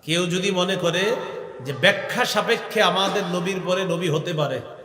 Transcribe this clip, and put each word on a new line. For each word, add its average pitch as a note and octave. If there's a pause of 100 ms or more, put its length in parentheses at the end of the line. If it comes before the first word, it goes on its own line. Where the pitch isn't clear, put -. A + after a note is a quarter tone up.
কেউ E3+
যদি F3+
মনে F#3
করে F3+ (480)
যে C#3
ব্যাখ্যা G3
সাপেক্ষে G#3+
আমাদের F#3+ (100)
নবীর F3+
পরে F#3
নবী E3+
হতে D#3
পারে C#3 (240)